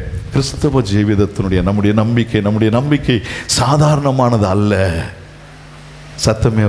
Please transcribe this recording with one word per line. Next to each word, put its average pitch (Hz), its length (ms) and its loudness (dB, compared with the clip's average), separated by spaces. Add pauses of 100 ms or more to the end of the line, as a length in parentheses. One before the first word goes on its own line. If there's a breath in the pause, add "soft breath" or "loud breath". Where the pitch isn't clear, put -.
(340)
கிறிஸ்தவ 135 580 0
ஜீவிதத்தினுடைய 101 760 0
நம்முடைய 104 320 2
நம்பிக்கை, 113 400 0
நம்முடைய 104 380 2
நம்பிக்கை 139 380 0 (420 loud breath)
சாதாரணமானது 131 960 2
அல்ல. 104 200 2 (1500)
சத்தமே 110 460 2